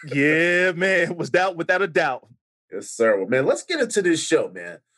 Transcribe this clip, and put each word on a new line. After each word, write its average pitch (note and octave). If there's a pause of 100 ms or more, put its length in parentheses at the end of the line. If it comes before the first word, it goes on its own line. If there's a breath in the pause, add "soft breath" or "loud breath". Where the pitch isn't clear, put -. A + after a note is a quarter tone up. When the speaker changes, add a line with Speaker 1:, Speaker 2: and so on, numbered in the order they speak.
Speaker 1:
Yeah, E3
man. F3
Was D#3
that F#3
without F3+
a G3
doubt. D3+ (460)
Speaker 2:
Yes, G#2
sir. A2
Well, F#2+
man, C3
let's B3
get E4
into A3+
this E3+
show, B2
man. F2 (200)